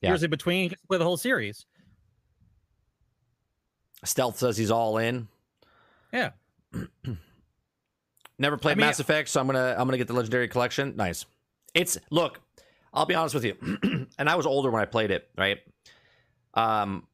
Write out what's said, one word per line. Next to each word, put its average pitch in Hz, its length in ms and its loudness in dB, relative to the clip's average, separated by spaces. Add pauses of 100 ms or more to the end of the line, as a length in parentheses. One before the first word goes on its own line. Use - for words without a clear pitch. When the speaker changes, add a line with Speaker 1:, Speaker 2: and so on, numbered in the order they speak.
Speaker 1:
Yeah. 185 100 2
Speaker 2:
years 170 140 2
in 165 60 0
between. 175 340 -2
He 175 60 -2
gets - 120 -16
to - 60 -20
play 185 100 2
the 170 60 2
whole 175 120 0
series. 143 480 -4 (2500)
Speaker 1:
Stealth 123 340 -2
says 120 180 0
he's 107 140 2
all 113 280 2
in. 117 300 -2 (840)
Speaker 2:
Yeah. 233 180 -2 (420)
Speaker 1:
<clears throat> - 60 -6 (1600)
Never 143 180 2
played 147 160 2
Speaker 2:
I - 40 2
mean, 190 100 4
Speaker 1:
Mass 147 120 2
Effect, 151 300 0
so 147 120 2
I'm 131 60 2
gonna, 127 320 2
I'm 127 80 2
gonna 131 120 0
get 120 100 -2
the 117 60 -4
Legendary 120 340 0
Collection. 123 480 -2
Nice. 90 280 -2 (500)
It's, 170 220 0 (140)
look, 156 300 0 (520)
I'll 151 140 2
be 175 80 0
honest 160 200 0
with 123 100 -2
you, 101 160 -2
<clears throat> - 580 -4
and 143 100 0
I 160 60 4
was 156 120 0
older 139 240 2
when 110 120 0
I 98 40 -2
played 110 240 0
it, 90 180 -4 (100)
right? 98 200 2 (960)
Um, 107 600 0